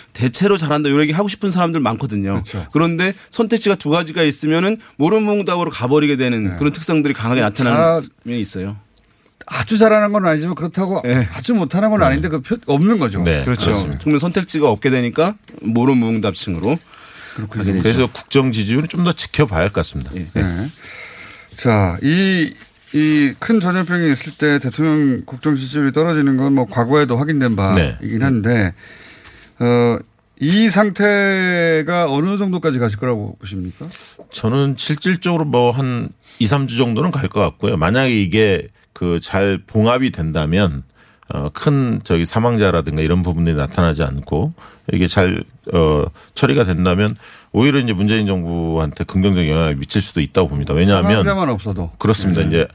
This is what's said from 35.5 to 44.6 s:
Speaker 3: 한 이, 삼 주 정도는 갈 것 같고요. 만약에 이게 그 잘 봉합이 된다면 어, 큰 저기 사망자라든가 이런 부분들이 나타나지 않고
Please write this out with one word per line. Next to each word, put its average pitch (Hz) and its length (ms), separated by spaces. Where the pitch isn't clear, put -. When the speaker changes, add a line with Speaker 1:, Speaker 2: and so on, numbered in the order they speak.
Speaker 3:
한 123 380
이, 113 80
삼 139 200
주 117 100
정도는 127 340
갈 139 180
것 101 100
같고요. - 380
만약에 110 440
이게 95 460
그 87 280
잘 98 460
봉합이 120 440
된다면 80 720
어, 71 200
큰 127 500
저기 85 220
사망자라든가 90 760
이런 85 200
부분들이 82 340
나타나지 76 480
않고 71 500